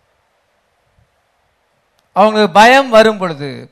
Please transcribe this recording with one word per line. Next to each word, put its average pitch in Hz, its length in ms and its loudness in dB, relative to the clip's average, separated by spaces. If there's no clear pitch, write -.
அவங்களுக்கு 208 440 0
பயம் 262 300 4
வரும் 220 320 2
பொழுது, 147 300 -10